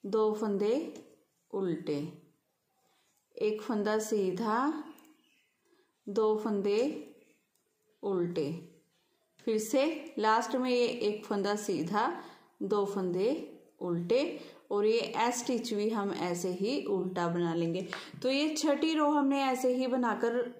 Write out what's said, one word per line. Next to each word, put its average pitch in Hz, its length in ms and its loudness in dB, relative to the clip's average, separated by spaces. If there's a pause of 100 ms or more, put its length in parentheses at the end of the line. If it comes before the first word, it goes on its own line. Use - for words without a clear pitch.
दो 214 280 2
फंदे 208 400 0 (760)
उल्टे, 165 480 -2 (1400)
एक 214 260 -2
फंदा 214 360 0
सीधा, 220 880 0 (1200)
दो 214 300 4
फंदे 208 440 2 (1200)
उल्टे। 175 480 -2 (960)
फिर 220 140 0
से 285 600 0
लास्ट 220 380 2
में 254 140 0
ये 240 160 4
एक 214 380 -2
फंदा 202 320 0
सीधा, 208 680 -2 (380)
दो 202 240 0
फंदे 196 460 0 (500)
उल्टे 175 420 2 (480)
और 208 160 2
ये 226 140 4 (180)
एस 240 200 2
स्टिच 233 360 -2
भी 208 160 0
हम 202 220 0
ऐसे 175 400 -2
ही 208 320 -2
उल्टा 180 440 0
बना 170 260 0
लेंगे। 170 320 -2 (360)
तो 254 80 2
ये 285 260 2
छठी 311 380 2
रो 294 160 4
हमने 277 320 2
ऐसे 254 320 2
ही 254 120 0
बनाकर 240 540 0 (200)